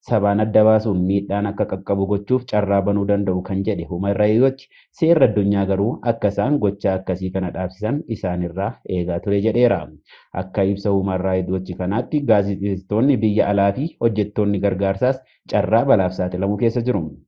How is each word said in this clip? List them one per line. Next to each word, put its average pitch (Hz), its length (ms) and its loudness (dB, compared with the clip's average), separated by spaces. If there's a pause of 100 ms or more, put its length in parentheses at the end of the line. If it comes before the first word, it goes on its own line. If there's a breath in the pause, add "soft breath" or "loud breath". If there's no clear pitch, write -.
sabaan 104 360 2
adda 110 240 4
baasuun 107 420 2
miidhaan 101 400 0
akka 98 220 -2
qaqqabu 98 400 -2
gochuuf 120 400 -2
carraa 101 300 2
banuu 101 280 0
danda'u 95 380 0
kan 98 200 -2
jedhe 87 220 -2
Human 95 280 -2
Rights 107 260 4
Watch, 135 180 0 (380 soft breath)
seerri 160 280 6
addunyaa 101 420 2
garuu 98 220 0 (200)
akka 104 220 0
isaan 123 300 0
gochaa 98 360 0
akkasii 92 340 -4
kana 92 220 -2
dhaabsisan 104 440 -4 (160)
isaan 90 320 -4
irraa 95 240 -4 (240)
eegaa 87 240 -2
ture 101 260 0
jedheera. 110 340 2 (640 soft breath)
Akka 95 300 -2
ibsa 101 240 0
Human 95 260 0
Rights 92 320 -2
Watch 92 180 -6 (100)
kanaatti, 113 480 -2
gaazexeessitoonni 101 920 0
biyya 107 300 2
alaa 98 260 4
fi 139 80 -4 (140)
hojjettoonni 104 680 0
gargaarsaas 98 560 0 (280 soft breath)
carraa 107 360 2
balaaf 95 320 2
saaxilamuu 92 460 -2
keessa 117 240 0
jiru. 101 160 0 (240)